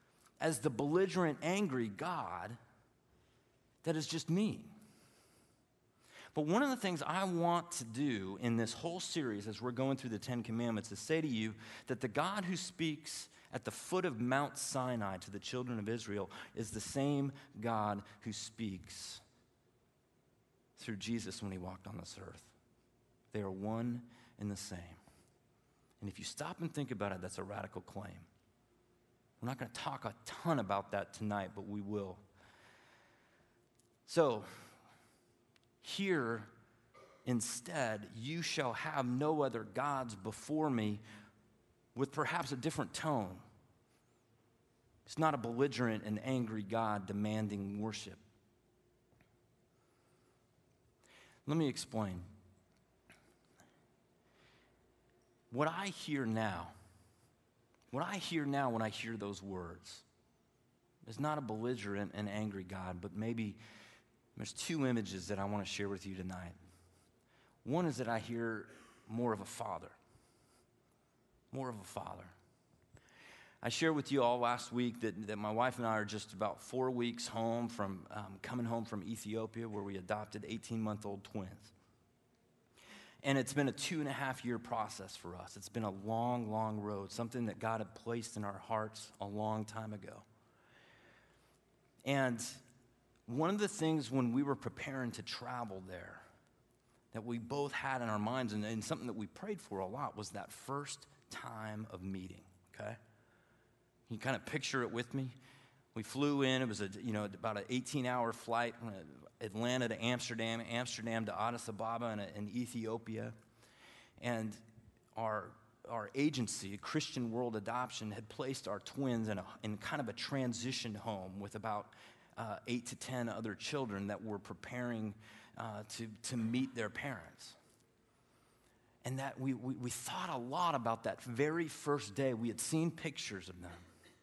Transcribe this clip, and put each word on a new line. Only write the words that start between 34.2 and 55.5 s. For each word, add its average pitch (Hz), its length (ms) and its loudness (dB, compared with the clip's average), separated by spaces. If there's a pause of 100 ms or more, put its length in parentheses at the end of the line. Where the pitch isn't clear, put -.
here, 123 640 2 (800)
instead, 117 880 2
"You 143 280 -4
shall 139 300 2
have 143 340 0
no 147 360 6
other 120 220 2
gods 127 500 0
before 143 560 0
me," 107 300 4 (960)
with 135 180 0
perhaps 151 400 0
a - 40 -2
different 139 380 0
tone. 107 460 0 (1700)
It's - 120 -8
not 156 160 8
a 135 40 2
belligerent 117 680 6
and 107 200 2
angry 117 380 4
God 104 440 2
demanding 104 760 2
worship. 104 380 -4 (3250)
Let 147 100 4
me 160 120 6
explain. 98 560 0 (3250)